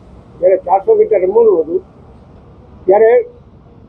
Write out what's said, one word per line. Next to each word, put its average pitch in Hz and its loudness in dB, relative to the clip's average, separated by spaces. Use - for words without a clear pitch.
જ્યારે 185 0
ચારસો 190 -2
મીટર 214 0
રમવાનું - 0
હતું, 349 -6
ત્યારે 220 2